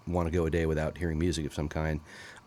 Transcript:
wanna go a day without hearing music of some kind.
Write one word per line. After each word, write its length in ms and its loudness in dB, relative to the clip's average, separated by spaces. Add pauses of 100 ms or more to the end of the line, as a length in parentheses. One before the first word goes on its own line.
wanna 240 2
go 160 2
a 40 2
day 160 2
without 320 0
hearing 200 0
music 260 2
of 80 -4
some 160 -2
kind. 320 -2 (460)